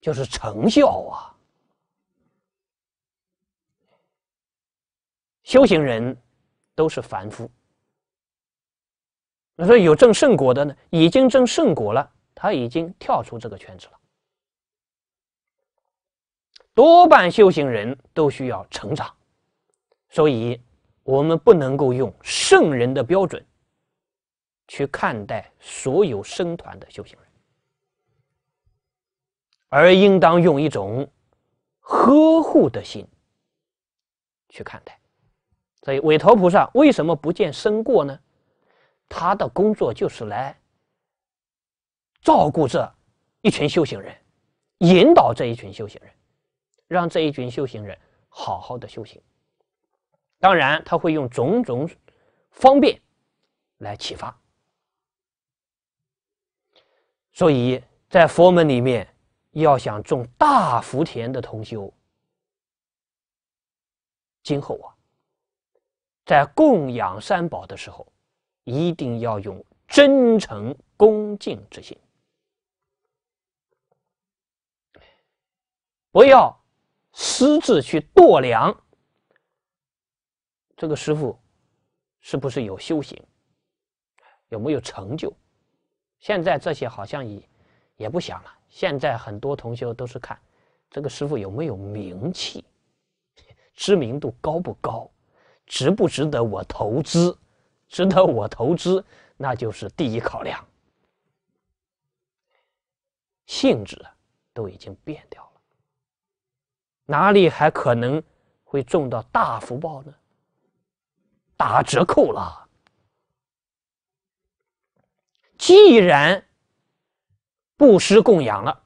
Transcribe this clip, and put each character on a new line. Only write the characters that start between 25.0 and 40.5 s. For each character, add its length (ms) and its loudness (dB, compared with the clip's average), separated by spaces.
待 320 -12
所 460 -4
有 180 -6
僧 340 -8
团 220 -18
的 120 -20
修 140 -20
行 140 -20
人， 140 -20
而 240 6
应 260 6
当 200 4
用 200 2
一 80 -2
种 420 -8
呵 640 4
护 260 2
的 160 -10
心 240 -16
去 120 -20
看 220 -18
待。 120 -20
所 120 -6
以 60 -4
韦 180 2
陀 180 4
菩 140 2
萨 240 2
为 180 4
什 120 -2
么 120 -2
不 160 -8
见 200 -4
僧 300 -4
过 220 0
呢？ 160 -12
他 260 -4
的 140 -6
工 240 0
作 220 -4
就 140 -6
是 180 -12
来 340 -10